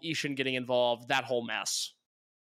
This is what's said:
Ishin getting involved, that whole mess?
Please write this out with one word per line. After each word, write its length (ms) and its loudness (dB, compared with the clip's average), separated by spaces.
Ishin 320 -2
getting 180 0
involved, 540 2
that 160 4
whole 200 0
mess? 500 -4